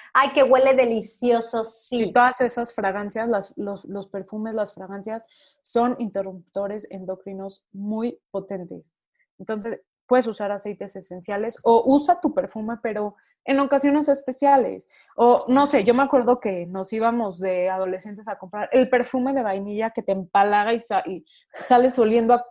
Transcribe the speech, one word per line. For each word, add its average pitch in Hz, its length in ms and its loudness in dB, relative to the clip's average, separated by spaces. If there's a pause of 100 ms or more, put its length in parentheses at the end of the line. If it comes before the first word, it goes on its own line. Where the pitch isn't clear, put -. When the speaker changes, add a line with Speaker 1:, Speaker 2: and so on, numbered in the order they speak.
(120)
Speaker 1:
ay, 277 200 2
que 285 120 6
huele 262 300 4
delicioso, 233 920 0
sí. 226 400 -6
Speaker 2:
Y 180 80 -6
todas 247 280 4
esas 233 320 -2
fragancias, 208 560 -4
las, 196 300 -2
los, 202 280 -8
los 196 200 -10
perfumes, 214 480 -10
las 208 180 -4
fragancias, 202 540 -12 (340)
son 240 380 -2
interruptores 196 920 -8
endocrinos 190 840 -12
muy 214 480 -6 (100)
potentes. 185 640 -10 (480)
Entonces, 214 400 -8 (260)
puedes 247 220 2
usar 208 240 -6
aceites 202 420 -10
esenciales 190 720 -8
o 233 220 6
usa 285 340 4
tu 311 140 -2
perfume, 214 460 -6
pero 208 360 -6 (280)
en 269 140 0
ocasiones 285 500 2
especiales. 269 800 2 (300)
O, 240 320 4
no 269 180 6
sé, 277 160 2
yo 233 120 4
me 254 100 2
acuerdo 247 340 2
que 185 280 -6
nos 190 260 -10
íbamos 220 480 -2
de 185 300 -2
adolescentes 190 580 -6
a 202 100 -8
comprar 196 320 -10
el 254 180 4
perfume 254 440 0
de 269 100 0
vainilla 208 480 -4
que 226 120 -8
te 202 100 -2
empalaga 208 640 2
y 233 60 -2
sa-, 214 260 -2
y 185 180 -10 (420)
sales 254 320 4
oliendo 226 360 4
a 240 160 2